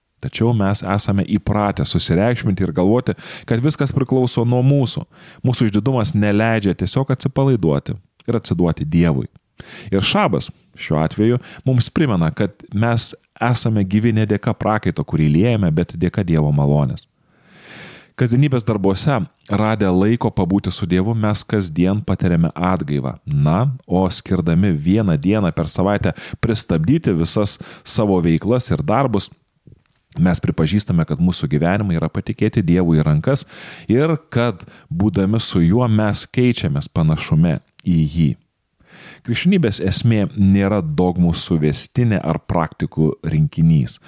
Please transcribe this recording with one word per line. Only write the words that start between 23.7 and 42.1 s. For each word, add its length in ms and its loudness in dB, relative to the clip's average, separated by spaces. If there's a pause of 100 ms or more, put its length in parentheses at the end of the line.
o 240 0
skirdami 640 0
vieną 480 2
dieną 320 0
per 160 -4
savaitę 460 0 (260)
pristabdyti 720 0
visas 460 -2 (260)
savo 400 0
veiklas 480 0
ir 80 -2
darbus, 480 -2 (880)
mes 240 2
pripažįstame, 640 0
kad 160 -4
mūsų 300 0
gyvenimai 480 0
yra 100 -2
patikėti 560 -2
Dievui 320 4
į 80 2
rankas 400 0 (400)
ir 300 2 (180)
kad, 320 -2 (240)
būdami 480 0
su 240 0
juo, 240 2
mes 400 0
keičiamės 640 -2
panašume 720 0 (260)
į 160 2
jį. 280 0 (960)
Krikščionybės 580 0
esmė 380 2 (180)
nėra 400 4
dogmų 560 0
suvestinė 880 0